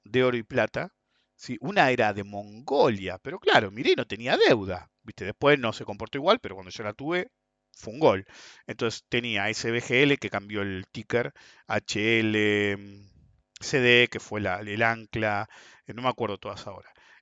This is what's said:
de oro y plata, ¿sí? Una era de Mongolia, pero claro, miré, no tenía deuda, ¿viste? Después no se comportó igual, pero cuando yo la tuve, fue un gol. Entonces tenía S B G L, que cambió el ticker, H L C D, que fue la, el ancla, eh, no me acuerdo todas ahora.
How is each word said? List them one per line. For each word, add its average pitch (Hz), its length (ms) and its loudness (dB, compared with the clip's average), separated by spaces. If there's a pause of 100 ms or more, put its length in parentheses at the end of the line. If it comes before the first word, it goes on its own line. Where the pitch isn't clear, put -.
de 123 200 2
oro 123 120 4
y 113 60 -2
plata, 127 500 -2 (440)
¿sí? - 240 -12
Una 170 300 4
era 117 220 2
de 98 120 -6
Mongolia, 104 960 -2
pero - 200 -12
claro, 113 320 2
miré, 151 260 0
no 127 100 -4
tenía 120 300 -2
deuda, 101 540 0 (120)
¿viste? 107 220 -14
Después 143 340 2
no 113 140 -2
se 113 120 -10
comportó 104 340 -10
igual, 185 220 2
pero 95 160 -12
cuando 92 160 -14
yo 117 100 -12
la 104 120 -6
tuve, 175 360 -6 (400)
fue - 240 -14
un 147 60 -10
gol. 101 260 6 (400)
Entonces 113 420 -4
tenía 113 400 -2
S 113 220 -4
B 117 100 0
G 127 220 2
L, 143 160 4
que 104 120 -8
cambió 101 320 -6
el 95 280 -6
ticker, 120 420 -4 (360)
H 110 520 0
L 104 560 2 (840)
C - 200 -2
D, 120 300 8
que 107 80 -8
fue 107 220 -8
la, 95 200 -4
el 107 220 -4
ancla, 110 680 -2 (380)
eh, 110 80 -14
no 120 80 -12
me 131 60 -2
acuerdo 107 300 -4
todas 101 280 -12
ahora. - 260 -18 (300)